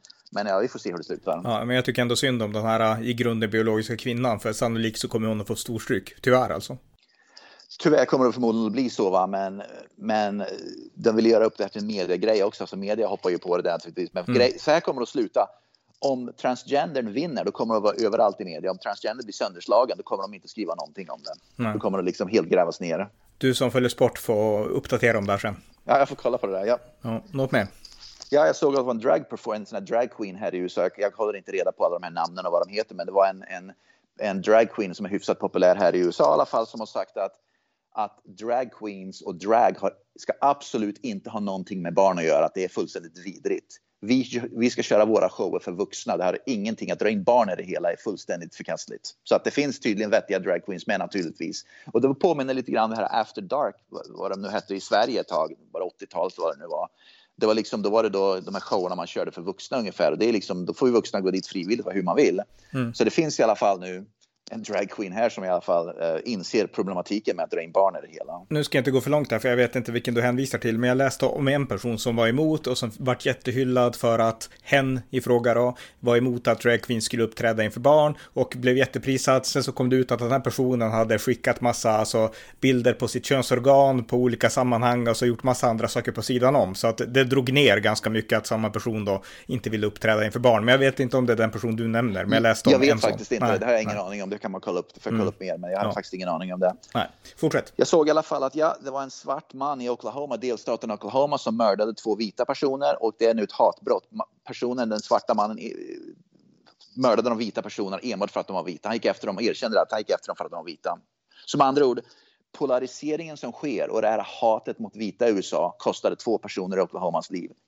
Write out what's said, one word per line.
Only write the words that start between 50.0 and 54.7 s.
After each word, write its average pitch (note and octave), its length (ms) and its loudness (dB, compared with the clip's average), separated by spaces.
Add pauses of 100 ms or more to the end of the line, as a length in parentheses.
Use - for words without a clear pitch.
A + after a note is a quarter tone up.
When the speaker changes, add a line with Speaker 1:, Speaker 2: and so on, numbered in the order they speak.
Speaker 1:
vettiga G2 280 2
drag F2+ 280 -2
queens F2+ 200 -10
med G2+ 120 -2
naturligtvis. E2+ 640 -6 (280)
Och A2+ 80 -10
det C3+ 140 2
påminner C#3 400 0
lite B2+ 180 -6
grann A2+ 120 2
om A2 60 -2
det A2+ 60 -6
här A2 240 -2
After A2 220 -8
Dark, A#2 320 -4 (140)
vad, - 200 -14
vad F#2 220 -8
de G2 120 -6
nu G2+ 60 -8
hette G2 260 -6